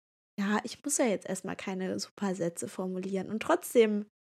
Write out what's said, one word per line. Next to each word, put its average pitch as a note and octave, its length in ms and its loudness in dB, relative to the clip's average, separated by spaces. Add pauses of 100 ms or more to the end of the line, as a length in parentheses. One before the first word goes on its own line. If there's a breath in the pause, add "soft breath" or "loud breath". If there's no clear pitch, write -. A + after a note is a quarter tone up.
(400)
ja, G#3 240 2
ich - 200 -12
muss C#4+ 140 -2
ja C#4+ 80 4
jetzt G#3 240 2
erstmal F#3 260 -4
keine F#3+ 440 -4
super G3 360 -4
Sätze E3+ 320 -4
formulieren F#3 640 -4
und A3 100 -4
trotzdem A3 640 4 (180)